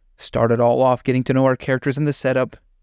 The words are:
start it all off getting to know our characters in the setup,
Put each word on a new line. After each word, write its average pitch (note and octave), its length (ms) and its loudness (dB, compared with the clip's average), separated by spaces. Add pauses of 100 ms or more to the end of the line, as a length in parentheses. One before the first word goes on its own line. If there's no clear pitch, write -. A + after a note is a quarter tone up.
(180)
start A#2 340 -2
it A#2 80 0
all A#2+ 220 2
off B2+ 220 0
getting B2+ 200 0
to C3 100 -2
know C3 120 2
our C3 100 2
characters C3 420 -4
in D3+ 80 -2
the D3 80 -2
setup, C3 420 -2 (260)